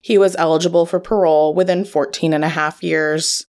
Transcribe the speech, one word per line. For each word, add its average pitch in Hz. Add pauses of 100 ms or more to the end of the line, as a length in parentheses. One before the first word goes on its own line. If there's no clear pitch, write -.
He 214
was 190
eligible 170
for 175
parole 156
within 185
fourteen 156
and 151
a 160
half 156
years. 160 (120)